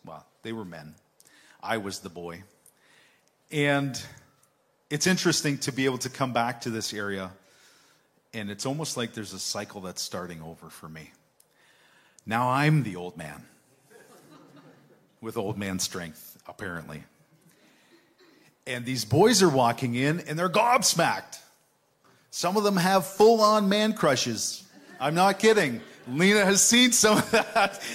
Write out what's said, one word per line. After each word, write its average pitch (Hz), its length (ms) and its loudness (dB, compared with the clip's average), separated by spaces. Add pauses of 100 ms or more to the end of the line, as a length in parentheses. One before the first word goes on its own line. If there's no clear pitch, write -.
Well, 78 220 -20 (160)
they 110 100 -10
were 113 140 -10
men. 78 300 -16 (680)
I 113 140 -2
was 98 220 -8
the 95 100 -14
boy. 87 340 -12 (1080)
And 143 480 0 (880)
it's 147 180 -2
interesting 156 520 0
to 143 120 -6
be 135 140 -2
able 127 140 0
to 127 100 -8
come 127 240 -4
back 120 280 -2
to 123 80 -8
this 113 240 -6
area, 98 380 -8 (1000)
and 107 160 -10
it's 101 160 -10
almost 143 320 -6
like 117 160 -6
there's 104 200 -12
a 92 60 -12
cycle 104 420 -10
that's 90 200 -10
starting 87 400 -10
over 80 280 -18
for 82 200 -20
me. 78 220 -18 (1120)
Now 120 240 -2
I'm 147 340 2
the 98 120 -8
old 90 200 -12
man 76 300 -16 (1800)
with 113 160 -10
old 101 200 -4
man 95 220 -4
strength, - 580 -10 (100)
apparently. 85 560 -12 (1600)
And 123 200 -8
these 123 200 -4
boys 190 380 6
are 175 60 8
walking 123 460 2
in, 147 260 0
and 156 180 -6
they're 180 100 0
gobsmacked. 170 920 2 (920)
Some 180 260 -2
of 208 60 4
them 202 140 2
have 185 280 2
full-on 214 640 6
man 214 240 2
crushes. 123 680 0 (360)
I'm 151 160 -2
not 196 240 4
kidding. 190 420 4 (260)
Lena 190 380 4
has 196 160 4
seen 247 300 4
some 214 260 4
of - 140 -2
that. 208 500 0 (140)